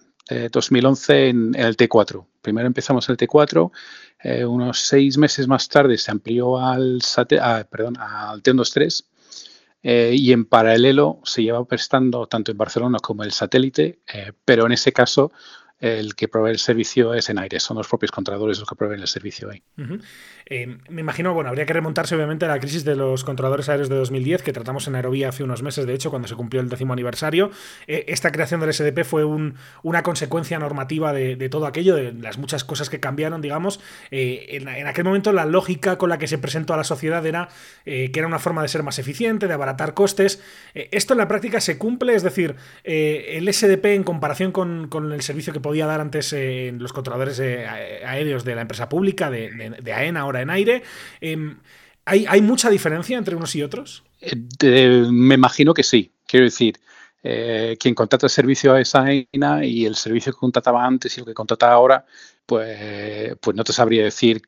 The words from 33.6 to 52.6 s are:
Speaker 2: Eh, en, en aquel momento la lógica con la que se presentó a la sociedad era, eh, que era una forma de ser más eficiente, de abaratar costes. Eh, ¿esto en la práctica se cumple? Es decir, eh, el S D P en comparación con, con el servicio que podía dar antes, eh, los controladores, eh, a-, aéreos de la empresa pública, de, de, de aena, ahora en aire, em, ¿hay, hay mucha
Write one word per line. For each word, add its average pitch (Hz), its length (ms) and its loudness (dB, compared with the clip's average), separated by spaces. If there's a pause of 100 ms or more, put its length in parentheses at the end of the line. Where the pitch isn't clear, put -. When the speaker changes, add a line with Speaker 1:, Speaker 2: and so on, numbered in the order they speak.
Speaker 2:
Eh, 127 380 -6
en, 135 180 -12
en 131 180 -10
aquel 147 200 -4
momento 196 280 0
la 170 140 2
lógica 180 500 0
con 180 120 2
la 165 100 -2
que 151 80 -6
se 156 100 -4
presentó 151 380 -4
a - 20 0
la 156 60 -2
sociedad 156 420 -4
era, 170 240 -4 (360)
eh, 131 260 -6
que 147 80 -4
era 160 80 0
una 165 100 -4
forma 160 240 -2
de 151 60 -2
ser 151 160 -4
más 139 160 -6
eficiente, 202 480 -2
de 175 80 -2
abaratar 139 400 -4
costes. 196 480 2 (320)
Eh, 143 160 -12
¿esto 208 240 0
en - 20 2
la 208 100 2
práctica 214 320 -2
se 147 200 -4
cumple? 247 340 0
Es 208 80 4
decir, 170 340 -2 (280)
eh, 156 540 -2
el 170 100 -4
S 202 200 2
D 190 120 6
P 208 160 2
en 190 80 0
comparación 165 480 -2
con, 170 360 -4
con 151 240 -6
el 147 100 -8
servicio 147 320 -8
que 147 80 -6
podía 151 240 -2
dar 156 160 -2
antes, 147 320 -6
eh, 127 440 -4
los 123 140 -10
controladores, 131 480 -6
eh, 123 260 -4
a-, 107 460 -10
aéreos 135 320 -4
de 120 120 -4
la 117 80 -6
empresa 113 260 -8
pública, 185 420 0
de, 113 200 -8
de, 110 180 -12
de 113 240 -10
aena, 151 260 -2
ahora 139 220 -4
en 135 80 -6
aire, 226 320 2 (400)
em, 156 380 -8 (440)
¿hay, 196 240 2
hay 196 140 6
mucha 240 280 4